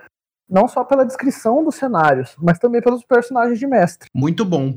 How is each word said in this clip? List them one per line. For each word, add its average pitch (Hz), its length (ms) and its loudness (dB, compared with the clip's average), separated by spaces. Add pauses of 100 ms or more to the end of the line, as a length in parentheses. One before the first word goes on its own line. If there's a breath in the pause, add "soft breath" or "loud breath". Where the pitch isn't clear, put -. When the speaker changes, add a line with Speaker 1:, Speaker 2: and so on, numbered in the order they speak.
(460 loud breath)
Speaker 1:
não 196 220 2
só 247 160 -4
pela 269 220 2
descrição 262 580 -2
dos 311 120 -4
cenários, 156 640 0
mas 170 200 2
também 240 240 0
pelos 240 200 0
personagens 240 560 0
de 277 80 -6
mestre. 214 480 0
Speaker 2:
Muito 165 300 -2
bom. 135 320 -2